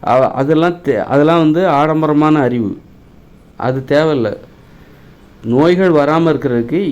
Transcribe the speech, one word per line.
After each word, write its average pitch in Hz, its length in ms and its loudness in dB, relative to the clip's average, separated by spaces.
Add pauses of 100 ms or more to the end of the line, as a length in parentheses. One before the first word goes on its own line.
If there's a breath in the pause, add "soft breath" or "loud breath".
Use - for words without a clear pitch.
(120)
அ-, 131 180 2 (100)
அதெல்லாம் 160 460 0
தே-, 117 160 -2 (100)
அதெல்லாம் 156 320 2
வந்து 156 160 2 (200)
ஆடம்பரமான 151 640 0
அறிவு, 117 240 -2 (960)
அது 131 120 -4 (140)
தேவையில்ல. 143 380 0 (1200 soft breath)
நோய்கள் 175 440 2
வராம 156 340 0
இருக்கிறதுக்கு 127 480 -2 (120)